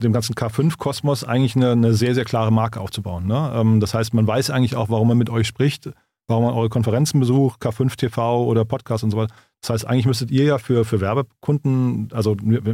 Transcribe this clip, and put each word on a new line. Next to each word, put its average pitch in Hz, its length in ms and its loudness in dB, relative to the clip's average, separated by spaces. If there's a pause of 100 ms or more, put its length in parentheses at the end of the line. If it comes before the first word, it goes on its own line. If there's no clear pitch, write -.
dem 117 100 2
ganzen 110 240 -2
K 117 140 -4
fünf 156 280 0
Kosmos 139 460 -2
eigentlich 123 320 0
eine, 127 160 2
eine 117 220 4
sehr, 120 220 2
sehr 127 100 0
klare 110 260 0
Marke 110 300 0
aufzubauen, 95 460 -8
ne? 131 280 -2
Ähm, 110 240 4
das 104 140 0
heißt, 113 200 -2
man 113 120 2
weiß 113 240 0
eigentlich 127 260 0
auch, 117 140 -2
warum 113 200 2
man 117 80 4
mit 117 120 0
euch 113 180 0
spricht, - 420 -2 (380)
warum 113 180 2
man 120 100 0
eure 113 140 0
Konferenzen 120 500 0
besucht, 131 420 2
K 120 100 -2
fünf 127 240 -2
T 123 140 -2
V 120 360 0
oder 113 200 2
Podcast 113 380 -4
und 110 80 0
so 104 60 -4
weiter. 110 160 -2 (280)
Das - 80 -6
heißt, 113 180 -2
eigentlich 120 200 2
müsstet 120 240 -2
ihr 135 140 2
ja 147 120 2
für, 120 260 0
für 110 160 0
Werbekunden, 127 1120 -2
also 107 300 0
wir, 110 320 2